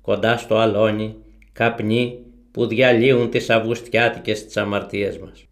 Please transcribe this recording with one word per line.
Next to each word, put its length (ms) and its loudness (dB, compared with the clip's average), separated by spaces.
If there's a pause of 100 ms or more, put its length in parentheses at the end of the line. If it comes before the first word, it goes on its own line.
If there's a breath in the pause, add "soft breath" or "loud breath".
κοντά 360 0
στο 200 -2
αλόνι, 600 0 (360 soft breath)
καπνοί 680 -2 (320)
που 160 -2
διαλύουν 640 4
τις 200 -2
αυγουστιάτικες 960 -2
τις 100 -8
αμαρτίες 640 -4
μας. 340 -20